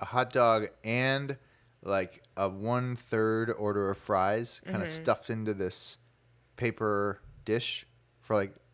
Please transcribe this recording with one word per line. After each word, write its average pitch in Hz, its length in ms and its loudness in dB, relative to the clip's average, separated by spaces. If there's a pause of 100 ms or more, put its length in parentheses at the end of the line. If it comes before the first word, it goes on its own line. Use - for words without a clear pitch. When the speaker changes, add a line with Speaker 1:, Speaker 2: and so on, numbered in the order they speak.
Speaker 1:
a - 40 -10
hot 123 280 -2
dog 113 340 4 (180)
and, 135 520 0 (460)
like, 95 400 -2 (140)
a 98 120 2
one-third 113 1000 0
order 101 400 0
of 98 80 -4
fries 104 640 0
kinda - 160 -4
Speaker 2:
Mm-hmm. - 80 -4
Speaker 1:
stuffed 160 420 0
into 110 240 -2
this - 440 -6 (580)
paper 104 640 0 (240)
dish - 420 -2 (340)
for, - 160 -2
like, 98 180 0 (200)